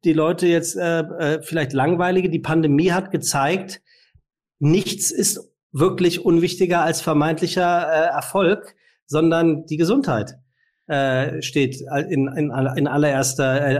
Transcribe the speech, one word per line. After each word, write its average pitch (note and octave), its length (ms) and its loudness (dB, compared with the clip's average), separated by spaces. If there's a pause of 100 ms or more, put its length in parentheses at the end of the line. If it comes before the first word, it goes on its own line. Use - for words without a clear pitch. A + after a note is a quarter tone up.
die F3 80 2
Leute E3 360 2
jetzt, E3+ 280 0
äh, E3+ 240 0
äh, D3+ 420 -4
vielleicht D3+ 300 -4
langweilige, F3 580 0
die D#3+ 100 -2
Pandemie D#3 520 2
hat F#3+ 200 -2
gezeigt, E3 680 -2 (800)
nichts - 520 0
ist - 380 -4 (220)
wirklich F3 540 0
unwichtiger F3 560 2
als D#3+ 180 0
vermeintlicher, E3+ 880 0
äh, D#3+ 180 2
Erfolg, F3+ 680 -2 (300)
sondern E3 600 2
die D#3 120 -6
Gesundheit, E3+ 640 0 (480)
äh, C3+ 540 0
steht C3 380 -2 (300)
in, C3+ 260 0
in, D3+ 160 -2 (240)
in C#3+ 120 0
allererster, C#3 800 0
äh, C#3 140 2